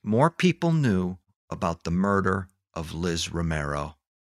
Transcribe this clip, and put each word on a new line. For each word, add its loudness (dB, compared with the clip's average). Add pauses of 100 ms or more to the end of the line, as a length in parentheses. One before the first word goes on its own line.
More 2
people 0
knew 0 (320)
about -4
the -4
murder 2 (240)
of -8
Liz -2
Romero -2 (260)